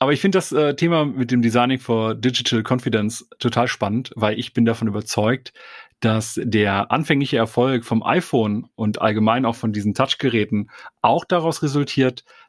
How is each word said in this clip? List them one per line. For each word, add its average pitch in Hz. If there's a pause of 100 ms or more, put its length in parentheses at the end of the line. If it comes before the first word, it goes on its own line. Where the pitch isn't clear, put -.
Aber 135
ich -
finde 190
das, -
äh, 143
Thema 165
mit 127
dem 123
Designing 123
for 110
Digital 117
Confidence 110 (100)
total 127
spannend, 107
weil 107
ich -
bin 123
davon 113
überzeugt, 107 (480)
dass 110
der 101
anfängliche 143
Erfolg 120
vom 113
iPhone 113
und 107
allgemein 110
auch 117
von 113
diesen 104
Touchgeräten 110 (320)
auch 170
daraus 165
resultiert, 139 (240)